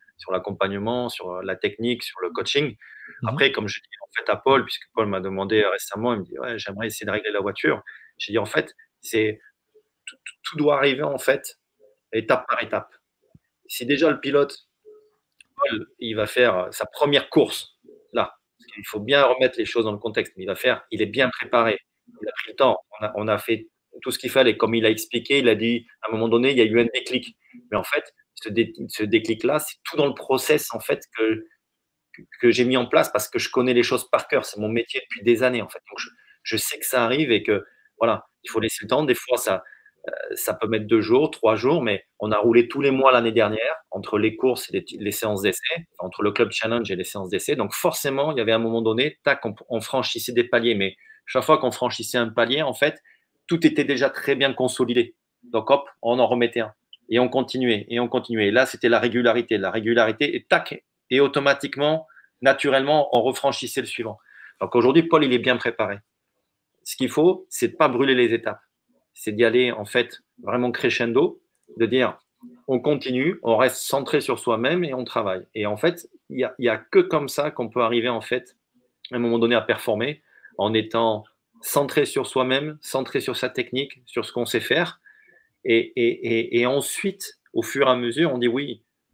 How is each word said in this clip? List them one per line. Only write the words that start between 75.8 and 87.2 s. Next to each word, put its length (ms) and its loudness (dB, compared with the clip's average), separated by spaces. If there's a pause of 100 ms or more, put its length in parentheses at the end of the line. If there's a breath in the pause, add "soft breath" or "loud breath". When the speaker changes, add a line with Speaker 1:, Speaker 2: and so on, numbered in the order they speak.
Speaker 1:
il 100 -8
y 60 0
a, 140 -4
il 80 -4
y 20 4
a 80 2
que 240 4
comme 280 0
ça 220 -2
qu'on 180 -6
peut 120 -2
arriver, 280 2
en 120 -2
fait, 360 -6 (540)
à 60 -6
un 20 -2
moment 200 2
donné, 160 4
à 80 4
performer 600 -2 (360 soft breath)
en 160 0
étant 500 0 (360)
centré 440 0
sur 220 -2
soi-même, 540 -2
centré 400 -4
sur 160 -6
sa 120 -4
technique, 580 -6
sur 180 -6
ce 80 -14
qu'on 140 -4
sait 140 0
faire. 400 -2 (640 soft breath)
Et, 320 2
et, 120 2
et, 520 -2
et 60 2
ensuite, 760 -4 (120)